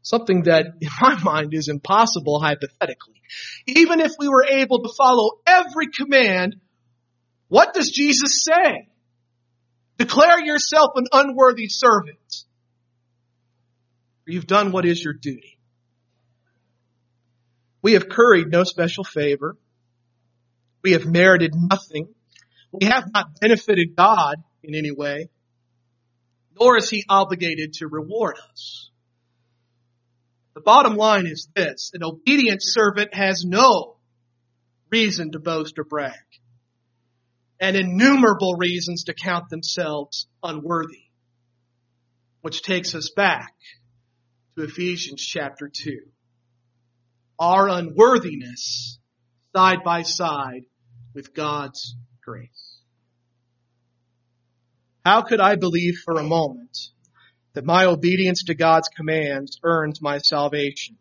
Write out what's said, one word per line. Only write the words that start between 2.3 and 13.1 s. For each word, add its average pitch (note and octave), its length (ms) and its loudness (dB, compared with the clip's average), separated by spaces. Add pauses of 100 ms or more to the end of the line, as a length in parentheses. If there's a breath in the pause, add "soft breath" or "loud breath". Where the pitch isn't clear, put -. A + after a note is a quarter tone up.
hypothetically. - 840 -6 (440 loud breath)
Even D#4+ 340 4
if D#4 180 0
we C#4+ 100 -4
were C4+ 180 6
able C4+ 360 2
to A3+ 160 -10
follow B3 480 4
every D#4+ 420 4
command, A3 680 0 (920)
what C#4+ 240 6
does D#4+ 180 -2
Jesus C4 540 0
say? D#4+ 440 2 (1080)
"Declare D4+ 460 4
yourself D4 520 2
an B3 160 -2
unworthy B3+ 560 4
servant, G3+ 760 -2 (1800)